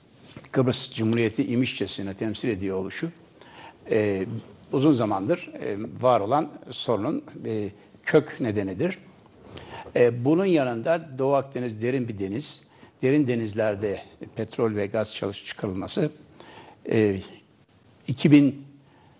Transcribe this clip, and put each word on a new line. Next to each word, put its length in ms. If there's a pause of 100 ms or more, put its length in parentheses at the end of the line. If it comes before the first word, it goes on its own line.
(520)
Kıbrıs 420
Cumhuriyeti 520
imişçesine 680
temsil 360
ediyor 280
oluşu, 340 (800)
e, 340 (460)
uzun 220
zamandır, 560 (120)
e, 160 (240)
var 180
olan 320 (200)
sorunun, 520 (220)
e, 240 (340)
kök 360
nedenidir. 580 (1000)
E, 300
bunun 200
yanında 720
Doğu 160
Akdeniz 480
derin 260
bir 120
deniz. 420 (400)
Derin 260
denizlerde 760 (340)
petrol 400
ve 100
gaz 300
çalış-, 300
çıkarılması, 640 (800)
e, 280 (880)
iki 240
bin 340 (540)